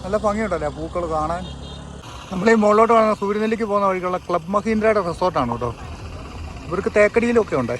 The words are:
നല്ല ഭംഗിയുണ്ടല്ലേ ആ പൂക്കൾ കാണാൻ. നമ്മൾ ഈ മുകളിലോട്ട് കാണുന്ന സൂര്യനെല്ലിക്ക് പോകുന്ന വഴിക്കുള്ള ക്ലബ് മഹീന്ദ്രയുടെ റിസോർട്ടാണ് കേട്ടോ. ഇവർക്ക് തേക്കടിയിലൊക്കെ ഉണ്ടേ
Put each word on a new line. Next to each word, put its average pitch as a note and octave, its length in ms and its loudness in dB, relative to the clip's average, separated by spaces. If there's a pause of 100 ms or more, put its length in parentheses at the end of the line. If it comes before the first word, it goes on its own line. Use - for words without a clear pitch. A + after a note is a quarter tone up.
നല്ല F#3+ 220 -2
ഭംഗിയുണ്ടല്ലേ G3+ 420 -2
ആ D3 120 -4
പൂക്കൾ E3 240 -6 (100)
കാണാൻ. D#3+ 300 -2 (880)
നമ്മൾ F#3+ 200 0
ഈ A#3 120 6
മുകളിലോട്ട് G#3+ 300 6
കാണുന്ന A3 280 6
സൂര്യനെല്ലിക്ക് G#3+ 480 -2
പോകുന്ന G3+ 200 2
വഴിക്കുള്ള F3+ 380 -2
ക്ലബ് F3 280 -2
മഹീന്ദ്രയുടെ G#3+ 520 2
റിസോർട്ടാണ് D#3+ 460 0
കേട്ടോ. B2 160 -4 (1000)
ഇവർക്ക് F#3 300 -2
തേക്കടിയിലൊക്കെ G#3+ 640 4
ഉണ്ടേ A#2+ 180 -4